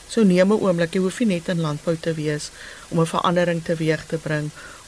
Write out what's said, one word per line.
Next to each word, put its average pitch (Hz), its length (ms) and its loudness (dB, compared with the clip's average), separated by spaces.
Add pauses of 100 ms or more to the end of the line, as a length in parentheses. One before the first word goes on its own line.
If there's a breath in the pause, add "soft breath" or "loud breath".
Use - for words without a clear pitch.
So - 160 2
neem 185 300 6
'n 220 80 2
oomblik, 170 320 2
jy 190 80 0
hoef 185 180 -2
nie 240 80 2
net 175 220 0
in 170 120 0
landbou 156 380 -2
te 165 140 -4
wees 151 360 -4 (400 loud breath)
om 165 100 0
'n 165 60 4
verandering 175 580 0
teweeg 160 420 -2
te 165 120 -4
bring 151 340 -4 (360 loud breath)